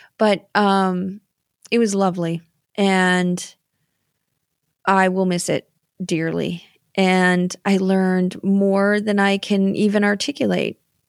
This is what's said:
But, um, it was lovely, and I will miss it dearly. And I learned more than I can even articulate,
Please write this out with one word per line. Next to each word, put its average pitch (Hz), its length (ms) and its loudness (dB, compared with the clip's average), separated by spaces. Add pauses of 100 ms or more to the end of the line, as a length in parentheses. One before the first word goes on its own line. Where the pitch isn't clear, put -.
(180)
But, 208 360 0
um, 196 680 0 (500)
it 233 80 0
was 208 160 0
lovely, 175 460 -2 (340)
and 185 800 0 (1300)
I 190 220 2
will 190 180 0
miss 180 220 -2
it - 220 -4 (340)
dearly. 170 640 -4 (300)
And 185 680 2
I 196 140 0
learned 185 680 0
more 196 560 2
than 208 200 -2
I 196 180 2
can 196 360 0
even 208 300 2
articulate, 202 800 -2 (280)